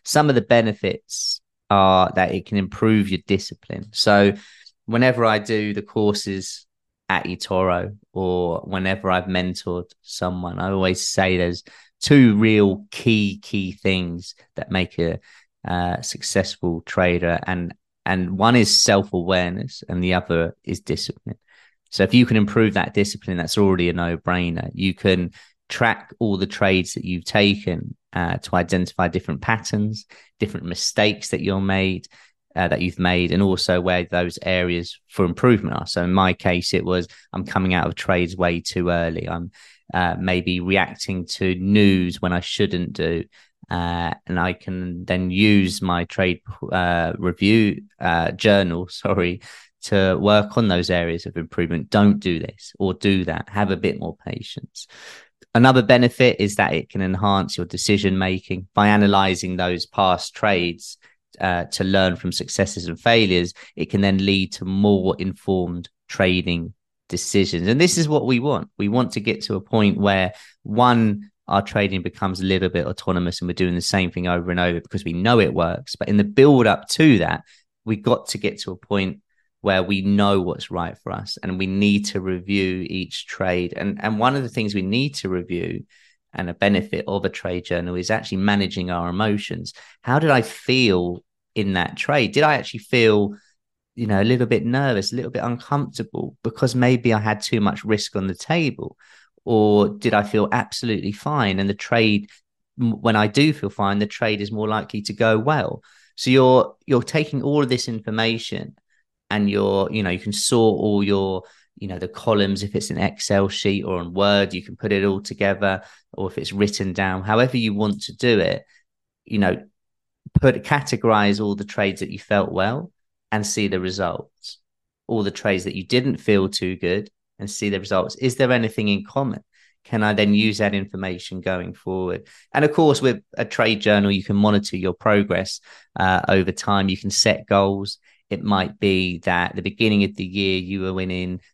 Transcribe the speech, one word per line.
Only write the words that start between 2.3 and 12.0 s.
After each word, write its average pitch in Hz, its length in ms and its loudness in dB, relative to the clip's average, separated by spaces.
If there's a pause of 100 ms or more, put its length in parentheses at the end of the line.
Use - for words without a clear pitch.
it 92 120 -6
can 107 100 -4
improve 101 540 0
your 92 160 -4
discipline. - 640 -4
So 101 400 4 (540)
whenever 117 380 2
I 110 140 2
do 107 340 -2
the 101 100 -6
courses 104 840 -4 (420)
at 95 180 -2
eToro 92 680 -2 (160)
or 90 480 -2
whenever 95 500 -4
I've 90 140 0
mentored 92 680 -4 (120)
someone, 90 560 -6
I 92 120 -4
always 92 360 0
say 95 300 2
there's 87 260 -2 (380)
two 127 360 8